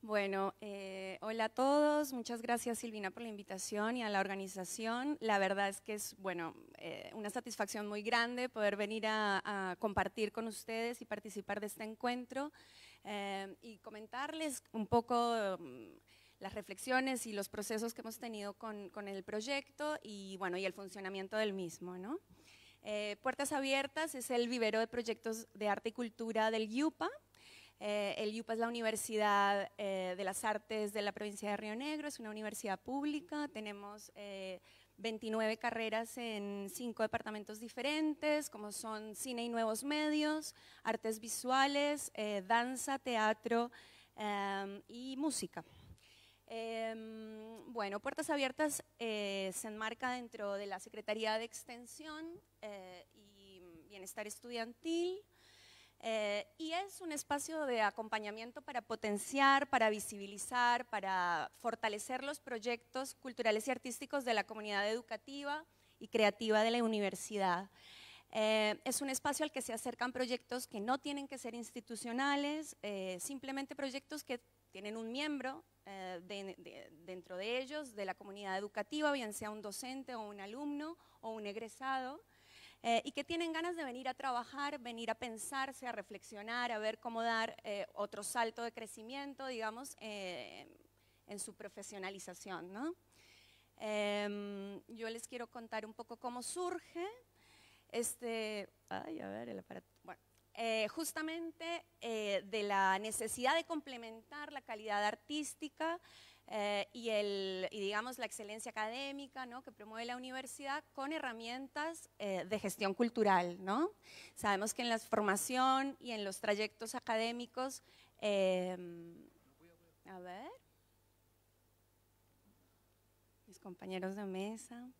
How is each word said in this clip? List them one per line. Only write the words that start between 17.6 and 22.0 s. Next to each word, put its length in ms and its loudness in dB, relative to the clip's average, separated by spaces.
que 60 -12
hemos 180 -8
tenido 340 -6
con, 380 -8
con 160 -8
el 160 -6
proyecto 800 -2
y, 340 -10
bueno, 200 0
y 80 2
el 80 2
funcionamiento 640 -6
del 180 2
mismo, 440 -4
¿no? 220 -6